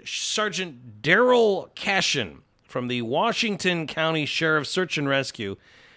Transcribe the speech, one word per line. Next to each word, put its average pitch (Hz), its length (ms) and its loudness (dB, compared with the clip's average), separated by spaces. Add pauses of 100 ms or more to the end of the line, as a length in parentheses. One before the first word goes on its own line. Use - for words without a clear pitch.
Sergeant 156 960 -6
Daryl 208 720 4
Cashin 147 680 -2 (200)
from 123 240 -6
the 123 160 -2
Washington 175 880 0
County 160 380 0
Sheriff's 156 440 0
Search 185 260 -2
and 147 120 0
Rescue 131 480 -2 (400)